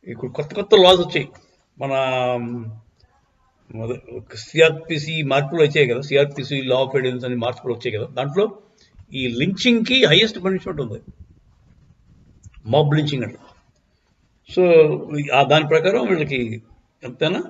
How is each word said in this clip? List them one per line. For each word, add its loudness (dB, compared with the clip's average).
ఇప్పుడు -10
కొత్త -10
కొత్త 2
లాస్ 8
వచ్చాయి. -4
మన, -6
మన -8
సిఆర్పిసి 0
మార్పులు 0
వచ్చాయి 4
కదా, -2
సిఆర్పిసి -2
law 0
of -2
evidence -4
అని -6
మార్పులు -6
వచ్చాయి -6
కదా, -6
దాంట్లో -4
ఈ -4
లించింగ్కి 2
హైయెస్ట్ 2
పనిష్మెంట్ -4
ఉంది, -10
మాబ్ 2
లించింగ్ -2
అంటే. -12
So, 4
ఆ 6
దాని 4
ప్రకారం 2
వీళ్ళకి -4
ఎంతైనా -4